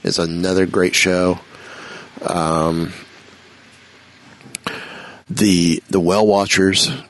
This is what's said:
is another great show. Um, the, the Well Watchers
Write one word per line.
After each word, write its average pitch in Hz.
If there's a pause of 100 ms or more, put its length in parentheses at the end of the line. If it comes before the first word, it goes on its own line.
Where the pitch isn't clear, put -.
is -
another 90
great 90
show. 90 (800)
Um, 82 (2250)
the, 87
the 95
Well 98
Watchers 98 (220)